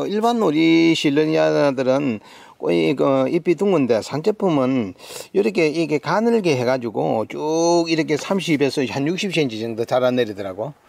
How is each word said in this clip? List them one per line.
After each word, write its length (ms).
일반 360
우리 500
실레리아나들은 1300
꼬이-, 360
그 340
잎이 260
둥근데, 480
산제품은 880
요렇게 340
이게 300
가늘게 600
해가지고 680
쭉 600
이렇게 300
삼십에서 760
한 160
육십 260
센티 260
정도 240
달아내리더라고. 920